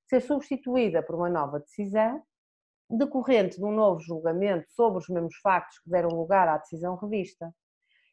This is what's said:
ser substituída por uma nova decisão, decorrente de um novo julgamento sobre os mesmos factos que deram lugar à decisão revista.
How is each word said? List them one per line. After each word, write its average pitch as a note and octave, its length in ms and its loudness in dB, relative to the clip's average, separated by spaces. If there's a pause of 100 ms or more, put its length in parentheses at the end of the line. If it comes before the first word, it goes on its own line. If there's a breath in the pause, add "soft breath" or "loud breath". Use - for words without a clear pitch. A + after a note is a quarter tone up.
ser B3+ 140 4
substituída B3+ 840 0
por E3+ 140 -6
uma F3 120 0
nova D3 300 -2
decisão, G#3+ 640 -2 (680)
decorrente A#3 680 2
de F#3 60 -6
um G#3 80 -2
novo G#3 280 4
julgamento E3 720 -2
sobre A3 300 0
os - 80 -14
mesmos E3+ 340 -4
factos F3+ 380 0
que E3 100 -16
deram E3+ 200 0
lugar E3+ 380 2
à D3+ 80 2
decisão E3 380 -6
revista. F#3 580 -8 (600)